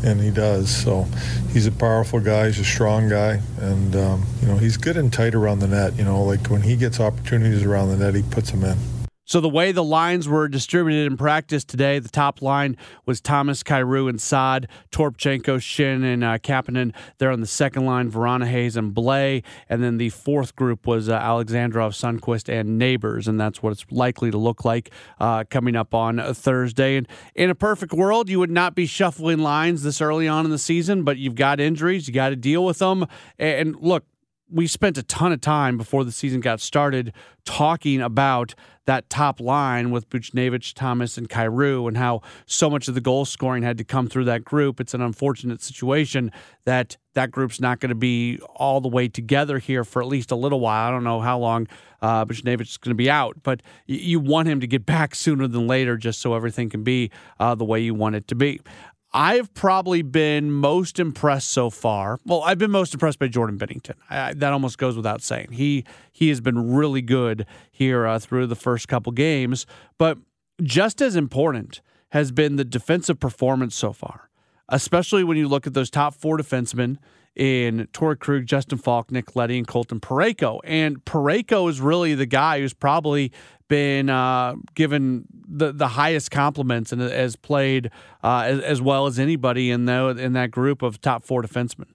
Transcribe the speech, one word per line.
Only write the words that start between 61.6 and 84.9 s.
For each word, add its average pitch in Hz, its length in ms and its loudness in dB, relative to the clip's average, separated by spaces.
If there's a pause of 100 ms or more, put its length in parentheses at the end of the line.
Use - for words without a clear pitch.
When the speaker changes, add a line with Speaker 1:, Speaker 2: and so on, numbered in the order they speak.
Speaker 2:
far. 107 560 -2
Well, 165 180 0
I've 180 140 2
been 208 140 0
most 190 220 0
impressed 147 260 0
by 131 100 0
Jordan 113 280 -2
Binnington. - 380 -10 (140)
I, 135 240 -6
that 143 200 0
almost 135 240 -2
goes 127 200 -2
without 110 240 -4
saying. 120 320 -8
He, 139 320 -2 (260)
he 160 180 2
has 131 120 0
been 120 340 0
really 139 260 2
good 117 440 0 (260)
here, 127 340 2
uh, 113 140 0
through 127 280 -2
the 117 80 -4
first 120 320 -2
couple 120 260 -2
games. 131 520 0 (320)
But 160 200 2 (440)
just 170 400 2
as 247 140 2
important 139 640 -2 (280)
has 147 220 0
been 143 260 2
the 139 80 0
defensive 156 540 -2
performance 127 560 -2
so 104 180 -4
far, - 360 -16 (380)
especially 180 560 0
when 165 140 0
you 151 100 0
look 139 180 0
at 135 80 -8
those 127 160 -2
top 147 240 0
four 156 240 -2
defensemen 127 600 -4 (360)
in 120 600 0
Torrey 156 240 -2
Krug, 139 280 -2
Justin 135 320 -2
Falk, 120 340 -2
Nick 123 240 -6
Leddy, 123 220 0
and 120 100 -4
Colton 117 320 -4
Parayko. 143 640 0
And 156 420 -2
Parayko 175 640 2
is 139 100 -4
really 160 360 2
the 135 100 0
guy 139 340 2
who's 135 140 -4
probably 143 580 0 (360)
been, 139 420 2
uh, 127 460 0 (180)
given 139 520 0 (220)